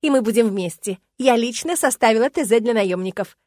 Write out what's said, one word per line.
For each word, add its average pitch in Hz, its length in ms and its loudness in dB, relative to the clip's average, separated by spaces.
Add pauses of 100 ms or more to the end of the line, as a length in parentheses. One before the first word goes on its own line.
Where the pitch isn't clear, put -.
И 311 100 -2
мы 262 120 2
будем 226 260 2
вместе. 190 500 -6 (200)
Я 254 180 4
лично 240 400 -4
составила 240 520 2
Т 294 160 -2
З 226 140 2
для 233 160 0
наёмников 185 720 -4